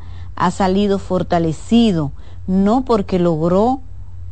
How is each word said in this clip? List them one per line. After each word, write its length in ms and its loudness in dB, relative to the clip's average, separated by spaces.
ha 160 2
salido 480 2
fortalecido, 1120 2
no 380 2
porque 340 0
logró 600 2